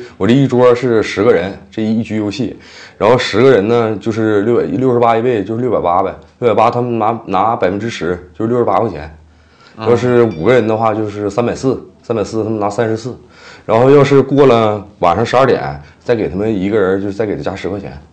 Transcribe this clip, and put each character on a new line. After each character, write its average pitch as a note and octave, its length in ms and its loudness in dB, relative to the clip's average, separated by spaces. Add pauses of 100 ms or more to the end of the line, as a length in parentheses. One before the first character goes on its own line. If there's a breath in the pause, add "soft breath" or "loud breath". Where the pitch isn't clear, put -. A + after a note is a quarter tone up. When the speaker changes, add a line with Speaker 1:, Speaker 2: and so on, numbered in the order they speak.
(160 loud breath)
Speaker 1:
我 F#2+ 100 -4
这 A2+ 80 4
一 C3+ 140 4
桌 B2 260 4
是 A#2 300 0
十 - 180 -4
个 A2+ 120 4
人， F#2+ 180 -2 (180)
这 A2 140 -6
一 A2 180 -2
局 G#2 140 -6
游 G#2 160 -4
戏， G#2 240 -6 (420 loud breath)
然 G2+ 120 2
后 B2 80 4
十 A2 240 -2
个 C3+ 100 6
人 G#2 160 4
呢， A2+ 320 0
就 A2+ 100 -6
是 G#2+ 340 0
六， A2+ 180 2
六 B2+ 320 0
十 A#2+ 60 2
八 A#2 180 2
一 A2+ 40 -2
位， A#2 220 0
就 A2 120 -8
是 A#2 60 -6
六 B2 80 -2
百 D2+ 120 -2
八 F2 200 0
呗， F2 140 -4 (240 soft breath)
六 A#2+ 100 0
百 G#2 60 2
八 A2+ 160 4
他 A#2+ 100 -2
们 A#2+ 160 -4
拿， A2+ 280 -2
拿 G2+ 320 0
百 F#2 120 0
分 G2+ 80 -2
之 A2 120 -6
十， F2+ 280 -6 (160)
就 A2 120 -6
是 A2+ 40 -2
六 B2 80 -2
十 A#2 60 2
八 G2+ 160 0
块 A2+ 100 -2
钱。 D#2 240 -12 (640 soft breath)
Speaker 2:
嗯。 A2 120 -4
Speaker 1:
要 A#2+ 60 4
是 A#2+ 280 2
五 G#2+ 220 -2
个 A#2+ 80 4
人 A2+ 120 2
的 A2 100 -2
话， A2 180 0
就 G#2+ 160 -4
是 G#2 200 -6
三 A2+ 160 -4
百 G2+ 80 -4
四， B2+ 300 -4 (180)
三 A#2 140 -6
百 G#2 80 -2
四 A2 200 -6
他 G#2+ 60 -6
们 A2 100 -4
拿 G2+ 100 -2
三 A2+ 180 -4
十 A2 80 -2
四， A2 200 -10 (500 loud breath)
然 A2+ 140 2
后 C3 100 6
要 C#3+ 140 8
是 C3+ 180 4
过 C#3+ 240 4
了 G#2+ 380 2 (160)
晚 E2+ 160 2
上 A2+ 100 -2
十 A#2+ 100 -2
二 C3+ 100 4
点， C#2+ 340 -2 (200 loud breath)
再 B2 160 -2
给 F#2 140 -2
他 E2 60 -8
们 G#2+ 180 -2
一 F#2+ 160 -2
个 A2 100 0
人， F#2+ 220 0
就 G2+ 100 -6
再 G#2+ 140 -4
给 F#2+ 100 -4
他 - 80 -8
加 F#2 120 -6
十 F2+ 120 -8
块 G2 120 -8
钱。 D2 120 -12 (220)